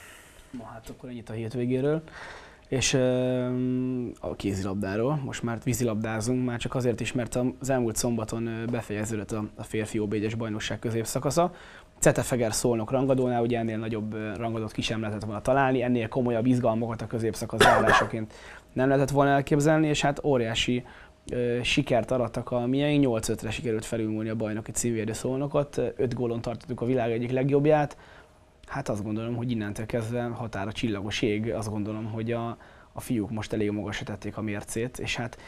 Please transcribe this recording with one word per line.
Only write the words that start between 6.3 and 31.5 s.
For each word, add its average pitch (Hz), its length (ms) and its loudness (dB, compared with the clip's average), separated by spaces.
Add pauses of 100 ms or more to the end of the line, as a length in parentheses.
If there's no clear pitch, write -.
már 120 140 -2
csak - 160 -4
azért 123 240 2
is, 117 140 -4
mert 123 260 -2 (200)
az 131 100 -4
elmúlt 120 260 2
szombaton, 113 520 -2
ö, 117 180 -6
befejeződött 110 680 -4
a, 107 140 -4 (100)
a 110 80 -12
férfi 107 360 -2
O 104 80 0
B 107 60 -2
egyes 110 220 0
bajnokság 110 440 -4
középszakasza. 127 720 0 (460)
Cetefeger 120 540 4
Szolnok 113 380 2
rangadónál, 127 500 4
ugye 117 160 2
ennél 113 200 -2
nagyobb, 110 360 -4
ö, 107 220 -4
rangadót 113 360 -4
ki - 100 -4
sem 110 200 -2
lehetett 107 220 -4
volna 107 180 -4
találni, 131 400 4
ennél 120 260 2
komolyabb 120 380 0
izgalmakat 117 560 2
a 110 60 -6
középszakasz 113 540 -2
zárásaként 110 720 4 (400)
nem 131 140 2
lehetett 139 220 4
volna 143 220 4
elképzelni, 151 560 4
és 147 140 2
hát 143 220 0
óriási, 123 600 2 (460)
ö, 120 320 0
sikert 127 480 2
arattak 120 400 0
a 120 140 0
miénk, 143 360 4
nyolc 117 280 2
ötre 110 220 -4
sikerült 110 340 -2
felülmúlni 110 440 -2
a 113 60 -2
bajnoki 113 360 -4
címvédő 113 420 0
Szolnokot, 143 640 -2
öt 123 360 0
gólon 117 280 -2
tartottuk 117 400 -8
a 120 40 0
világ 120 260 2
egyik 120 200 -2
legjobbját. 143 680 4 (680)
Hát - 240 -6
azt 104 140 -2
gondolom, 110 320 -2
hogy 120 160 -4
innentől 107 340 -4
kezdve 120 380 -2
határa 110 480 -6
csillagos 104 500 -2
ég, 107 320 2